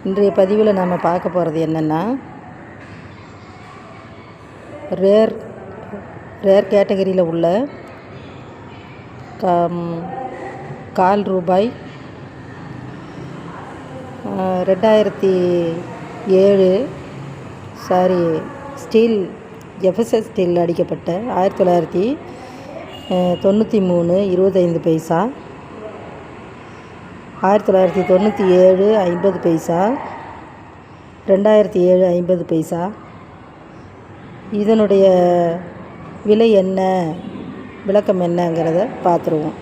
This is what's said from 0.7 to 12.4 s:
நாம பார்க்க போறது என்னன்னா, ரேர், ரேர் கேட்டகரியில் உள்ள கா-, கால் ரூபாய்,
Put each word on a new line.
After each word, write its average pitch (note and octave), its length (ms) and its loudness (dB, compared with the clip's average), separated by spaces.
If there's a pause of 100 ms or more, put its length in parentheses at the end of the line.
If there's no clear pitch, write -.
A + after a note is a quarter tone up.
நாம F3+ 240 0
பார்க்க F3+ 320 0
போறது E3 280 -2
என்னன்னா, D#3+ 600 -2 (2750)
ரேர், G3 460 4 (1040)
ரேர் G3+ 260 4
கேட்டகரியில் G3 540 2
உள்ள E3+ 460 0 (1700)
கா-, E3+ 640 0 (920)
கால் G3 280 4
ரூபாய், F#3 500 0 (2500)